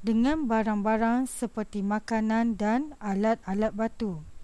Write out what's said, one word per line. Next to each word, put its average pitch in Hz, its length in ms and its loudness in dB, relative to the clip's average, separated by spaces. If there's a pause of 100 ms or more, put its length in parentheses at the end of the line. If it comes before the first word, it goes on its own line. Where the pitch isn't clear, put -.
dengan 247 480 2
barang-barang 220 800 2
seperti - 560 -4
makanan 220 720 0
dan 247 400 0
alat-alat 208 800 0
batu. 208 480 -4 (200)